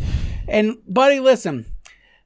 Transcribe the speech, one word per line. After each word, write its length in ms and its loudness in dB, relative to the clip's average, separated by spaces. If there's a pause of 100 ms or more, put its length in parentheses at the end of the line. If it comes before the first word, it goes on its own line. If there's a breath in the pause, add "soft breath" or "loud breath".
(480 loud breath)
And, 300 0 (100)
buddy, 320 2
listen, 480 0 (580 soft breath)